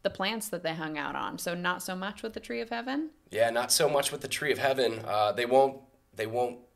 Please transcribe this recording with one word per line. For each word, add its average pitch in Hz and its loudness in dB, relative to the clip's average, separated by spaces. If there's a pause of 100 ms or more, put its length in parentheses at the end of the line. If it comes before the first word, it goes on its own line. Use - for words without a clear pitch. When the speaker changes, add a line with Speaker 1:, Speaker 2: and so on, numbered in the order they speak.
Speaker 1:
the - 0
plants 214 -4
that 175 -6
they 160 -2
hung 156 -6
out 143 -4
on. 101 -4
So 175 -4
not 180 -2
so 185 -6
much 190 -6
with 220 -8
the 220 -8
tree 233 -6
of 226 -8
heaven? 262 -4 (220)
Speaker 2:
Yeah, 117 4
not 120 0
so 151 6
much 139 2
with 147 -8
the 135 -8
tree 143 -2
of 107 4
heaven. 127 2
Uh, 104 2
they 120 0
won't, 131 6 (340)
they 110 -2
won't 123 -2 (160)